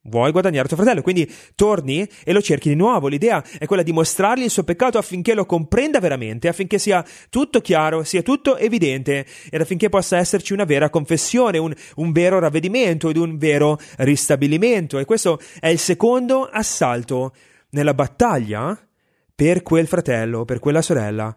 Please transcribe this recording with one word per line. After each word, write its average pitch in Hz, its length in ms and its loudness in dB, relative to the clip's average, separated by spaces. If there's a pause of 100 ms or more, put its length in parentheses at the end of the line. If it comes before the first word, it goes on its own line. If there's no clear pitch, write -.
Vuoi 117 300 0
guadagnare 160 380 0
tuo 156 80 -4
fratello, 196 240 2
quindi 175 280 0 (260)
torni 185 520 0 (160)
e 151 80 -2
lo 202 100 4
cerchi 151 280 0
di 143 60 2
nuovo. 180 340 2
L'idea 151 340 0 (160)
è 156 60 -6
quella 185 180 0
di 165 80 -2
mostrargli 196 520 0
il 233 60 -2
suo 180 140 -2
peccato 226 340 0
affinché 185 360 -2
lo 196 120 0
comprenda 233 540 0
veramente, 127 480 -2
affinché 190 320 -2
sia 185 260 0 (240)
tutto 254 300 0
chiaro, 156 460 0
sia 175 160 -2
tutto 269 340 0
evidente, 143 680 -2 (240)
ed 156 100 -6
affinché 170 300 -2
possa 190 260 0
esserci 180 380 -2
una 202 100 -2
vera 147 260 2
confessione, 170 680 0
un, 160 180 -2 (200)
un 160 180 -2
vero 180 260 4
ravvedimento 165 680 0
ed 156 80 0
un 165 200 -2
vero 147 400 2 (200)
ristabilimento. 147 1000 0
E 135 60 -4
questo 190 320 0 (220)
è 165 80 -2
il 165 120 2
secondo 247 680 0
assalto 131 840 -4 (360)
nella 147 220 0
battaglia 135 840 -2 (560)
per 170 280 2
quel 160 220 2
fratello, 117 600 -2
per 120 140 -6
quella 147 220 0
sorella 110 560 -4